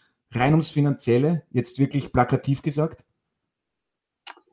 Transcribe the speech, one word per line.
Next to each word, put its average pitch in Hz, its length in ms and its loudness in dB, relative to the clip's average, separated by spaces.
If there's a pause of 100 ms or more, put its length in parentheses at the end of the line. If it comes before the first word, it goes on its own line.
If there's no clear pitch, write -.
(320)
rein 127 200 2
ums 156 180 2
Finanzielle, 143 800 0
jetzt - 280 -4
wirklich 139 340 -2
plakativ 131 480 0
gesagt? 151 460 -4 (1500)